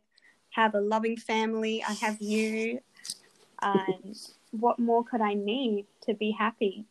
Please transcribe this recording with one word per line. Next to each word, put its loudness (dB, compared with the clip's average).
have 4
a 2
loving 0
family. -2
I -4
have -4
you. 0
And 0
what 2
more 4
could -2
I 2
need -2
to 0
be 0
happy, -2